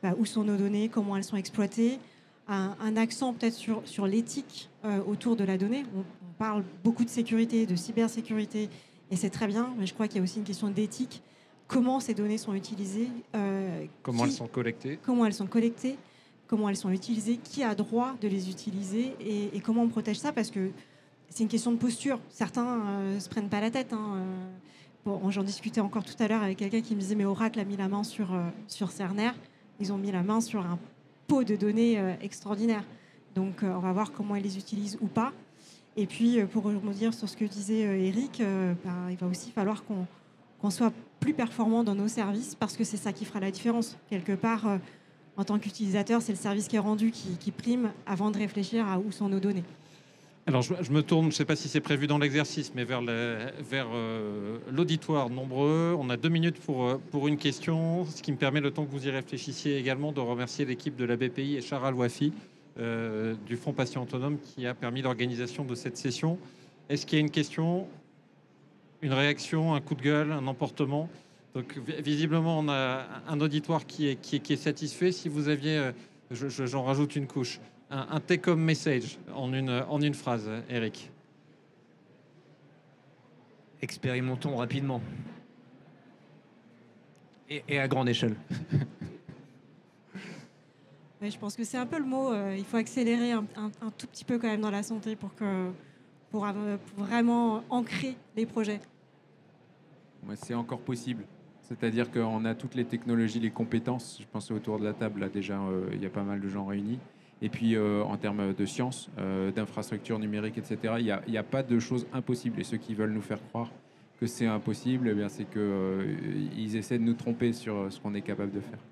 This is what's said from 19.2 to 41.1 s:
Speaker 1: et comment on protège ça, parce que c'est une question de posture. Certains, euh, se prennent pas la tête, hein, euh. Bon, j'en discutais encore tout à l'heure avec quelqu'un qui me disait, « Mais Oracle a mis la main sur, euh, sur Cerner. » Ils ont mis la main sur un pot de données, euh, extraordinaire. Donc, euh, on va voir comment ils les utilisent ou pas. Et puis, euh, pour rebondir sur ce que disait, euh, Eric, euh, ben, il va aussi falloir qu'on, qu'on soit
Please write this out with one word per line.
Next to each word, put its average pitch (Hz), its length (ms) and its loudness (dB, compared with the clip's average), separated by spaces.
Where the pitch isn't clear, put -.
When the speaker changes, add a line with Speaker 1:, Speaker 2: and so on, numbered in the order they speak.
Speaker 1:
et 202 40 -2
comment 226 240 2
on 233 40 6
protège 214 300 0
ça, 294 140 -2
parce 220 180 0
que 190 220 -2
c'est - 140 -2
une 214 60 2
question 233 220 2
de 233 60 4
posture. 247 420 0
Certains, 240 520 0
euh, 196 380 0
se - 100 -10
prennent 202 200 -2
pas 208 120 2
la 220 80 2
tête, 254 240 -2
hein, 214 220 -2
euh. 185 320 -4
Bon, 196 240 0
j'en 196 140 2
discutais 202 360 -2
encore 202 240 0
tout - 140 -10
à 220 100 2
l'heure 220 140 4
avec 190 160 0
quelqu'un 208 240 0
qui 226 140 -2
me 202 40 -2
disait, « 196 160 0
Mais 202 100 4
Oracle 220 340 2
a 196 60 0
mis 196 120 -4
la 190 100 0
main 202 160 0
sur, 202 300 -4
euh, 175 140 0
sur 190 220 -4
Cerner. » 202 400 0
Ils 202 140 -2
ont 196 40 0
mis 196 140 -2
la 180 120 2
main 214 180 4
sur 220 240 -2
un 175 140 0
pot 269 160 6
de 208 120 2
données, 214 440 4
euh, 185 220 0
extraordinaire. 208 600 0
Donc, 190 260 -2
euh, 196 140 2
on 185 40 -2
va 185 140 2
voir 202 180 2
comment 208 240 -2
ils 202 80 0
les 196 140 -4
utilisent 202 440 -4
ou 214 60 0
pas. 226 260 2
Et 208 120 2
puis, 233 320 4
euh, 196 80 4
pour 202 160 0
rebondir 208 500 0
sur 214 160 -4
ce - 80 -14
que 220 80 0
disait, 208 400 0
euh, 196 120 2
Eric, 196 440 2
euh, 190 320 2
ben, 180 280 -4
il 180 60 -4
va 180 100 -2
aussi 180 240 -4
falloir 208 340 0
qu'on, 185 220 -2
qu'on 208 120 2
soit 226 220 4